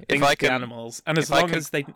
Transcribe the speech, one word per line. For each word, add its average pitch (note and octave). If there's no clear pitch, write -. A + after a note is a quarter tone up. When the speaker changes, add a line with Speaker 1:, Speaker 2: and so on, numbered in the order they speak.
Speaker 1:
if -
Speaker 2:
things C#3+
Speaker 1:
I C#3+
Speaker 2:
to -
the D3
Speaker 1:
can, C3+
Speaker 2:
animals, A#2
and D#3+
as D3
Speaker 1:
if D3+
I C#3
Speaker 2:
long F3
Speaker 1:
can E3
Speaker 2:
as D#3
they D3